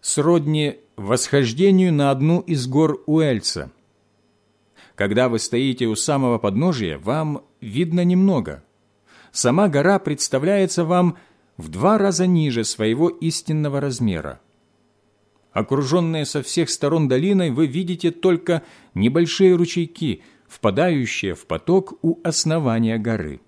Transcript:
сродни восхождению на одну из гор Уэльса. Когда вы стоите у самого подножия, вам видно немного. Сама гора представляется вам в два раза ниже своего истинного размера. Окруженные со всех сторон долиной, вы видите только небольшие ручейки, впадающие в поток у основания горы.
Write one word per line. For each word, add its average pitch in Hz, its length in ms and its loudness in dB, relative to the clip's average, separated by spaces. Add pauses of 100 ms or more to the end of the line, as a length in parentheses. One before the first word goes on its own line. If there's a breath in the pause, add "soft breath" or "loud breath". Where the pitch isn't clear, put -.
сродни 151 800 0 (160)
восхождению 143 960 2
на 143 180 2
одну 151 300 2
из 139 260 -4
гор 147 400 2
Уэльса. 127 640 -2 (1300 soft breath)
Когда 104 320 0
вы 117 100 -2
стоите 123 480 -2
у 110 80 0
самого 127 440 0
подножия, 107 600 -2
вам 147 460 -4 (160)
видно 165 440 -2
немного. 175 600 2 (680 soft breath)
Сама 165 380 2
гора 165 320 2
представляется 175 840 -2
вам 175 320 2 (400 soft breath)
в 80 120 -14
два 131 280 2
раза 185 300 2
ниже 151 380 2
своего 117 440 0
истинного 156 720 -4
размера. 104 600 -4 (1120)
Окруженные 147 720 0
со 143 180 -6
всех - 260 -2
сторон 151 380 0
долиной, 165 440 2
вы 143 180 0
видите 170 420 -2
только 170 540 0 (300 loud breath)
небольшие 170 600 4
ручейки, 170 680 -2 (240 soft breath)
впадающие 113 880 -2
в - 100 -20
поток 185 560 -2
у 165 220 0
основания 127 720 0
горы. 101 500 -6